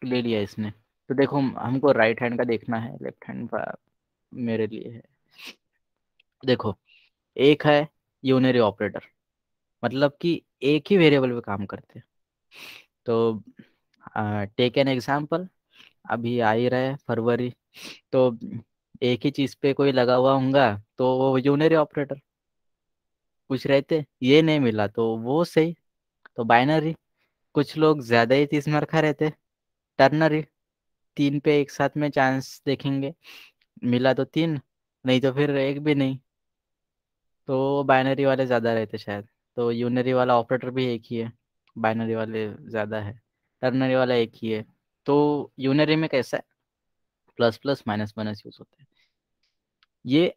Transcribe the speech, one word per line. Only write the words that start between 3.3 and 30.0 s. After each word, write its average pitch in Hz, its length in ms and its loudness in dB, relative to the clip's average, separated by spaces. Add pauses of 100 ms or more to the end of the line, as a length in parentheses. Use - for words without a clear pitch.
का - 260 -8 (600)
मेरे 113 320 -4
लिए 110 220 -12
है। 113 140 -18 (1400)
देखो, 113 320 0 (580)
एक 147 300 4
है 147 220 4 (360)
unary 131 340 4
operator, 104 420 0 (840)
मतलब 139 360 0
कि 170 220 -2 (200)
एक 143 280 0
ही 202 60 4
variable 143 360 4
पे 120 80 -8
काम 101 260 -8
करते - 320 -16
हैं। - 60 -20 (1040)
तो, 113 360 0 (720)
आ, 104 280 -4
take 123 320 -2
an 135 240 0
example, 151 480 -4 (640)
अभी 117 300 -4
आ 110 120 2
ही 120 160 0
रहा 127 120 0
है 135 160 -4
फरवरी, 120 580 -2 (580)
तो 127 260 2 (640)
एक 123 220 0
ही 143 60 0
चीज़ 139 320 -4
पे 139 100 2
कोई 139 200 2
लगा 123 220 2
हुआ 131 180 4
होगा, 131 500 2 (160)
तो 131 200 0
वो 131 200 2
यूनरी 143 360 2
ऑपरेटर। 143 460 -2 (1300)
कुछ 131 180 -6
रहते, 139 380 2 (180)
ये 143 200 6
नहीं 156 180 2
मिला, 110 260 0
तो 113 300 -2
वो 131 280 -2
सही, 165 320 0 (600)
तो 120 80 -4
बाइनरी। 151 500 4 (600)
कुछ 147 220 -2
लोग 156 240 4
ज़्यादा 117 340 4
ही 143 120 4
तीस 147 220 -4
मार 151 160 0
खा 160 160 0
रहते, 151 320 0 (680)
टर्नरी। 151 460 4 (720)